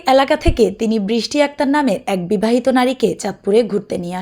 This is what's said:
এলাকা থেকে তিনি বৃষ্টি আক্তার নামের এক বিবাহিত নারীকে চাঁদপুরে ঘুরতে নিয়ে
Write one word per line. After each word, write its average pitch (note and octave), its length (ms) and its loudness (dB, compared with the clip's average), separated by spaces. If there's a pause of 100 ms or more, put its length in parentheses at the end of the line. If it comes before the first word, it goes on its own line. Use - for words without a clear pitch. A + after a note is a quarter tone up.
এলাকা C4+ 280 4
থেকে B3 360 2
তিনি A3 280 -2
বৃষ্টি A3 420 -2
আক্তার C#4+ 280 -2
নামের C#4+ 360 0
এক G3 220 -2
বিবাহিত A3 420 0
নারীকে B3+ 460 2
চাঁদপুরে G3 480 -2
ঘুরতে G3+ 340 -6
নিয়ে F3 240 -8